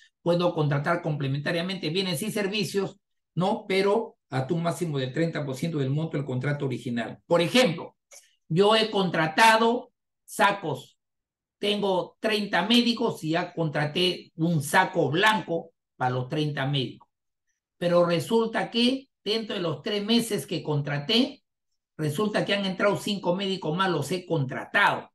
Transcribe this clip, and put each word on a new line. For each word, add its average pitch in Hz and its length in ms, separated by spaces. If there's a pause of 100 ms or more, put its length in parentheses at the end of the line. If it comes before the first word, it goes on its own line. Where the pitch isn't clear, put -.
(220)
puedo 170 320
contratar 151 480
complementariamente 156 880
bienes 180 320
y 220 100
servicios, 196 680 (380)
¿no? 196 320
Pero 196 480 (140)
hasta 131 240
un 165 100
máximo 165 340
del 131 140
treinta 156 340
por 131 100
ciento 160 220
del 131 120
monto 156 260
del 139 100
contrato 135 400
original. 120 600
Por 170 160
ejemplo, 190 560 (500)
yo 202 300
he 220 120
contratado 220 1040 (320)
sacos. - 760 (600)
Tengo 202 640
treinta 208 440
médicos 233 560
y 156 100
ya 175 220
contraté 160 840
un 165 260
saco 165 460
blanco 185 640 (260)
para 127 140
los 127 180
treinta 147 360
médicos. 135 440 (680)
Pero 175 280
resulta 208 680
que 247 380 (160)
dentro 220 300
de 190 60
los 156 200
tres 208 240
meses 214 420
que 160 160
contraté, 151 800 (540)
resulta 170 480
que 202 80
han 202 120
entrado 190 300
cinco 175 400
médicos 190 400
más, 190 140
los 151 240
he 180 120
contratado. 135 880